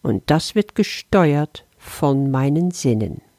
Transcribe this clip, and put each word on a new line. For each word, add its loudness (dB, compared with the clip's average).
Und -2
das 0
wird -2
gesteuert 0
von 0
meinen 0
Sinnen. -2